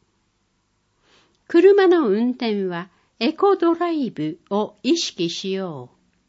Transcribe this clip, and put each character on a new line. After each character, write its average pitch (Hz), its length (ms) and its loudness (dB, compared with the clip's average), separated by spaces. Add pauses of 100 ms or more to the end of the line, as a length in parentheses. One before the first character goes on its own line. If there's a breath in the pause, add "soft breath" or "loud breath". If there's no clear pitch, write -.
(1500)
車 381 400 6
の 330 200 4
運 220 220 0
転 214 360 -4
は 180 220 -8 (300)
エ 262 140 -2
コ 381 240 0
ド 339 180 2
ラ 339 160 -4
イ 294 220 -4
ブ 156 260 -8 (100)
を 202 360 -4
意 339 120 0
識 180 320 -6
し 180 220 -10
よ 170 420 -10
う。 - 60 -20 (300)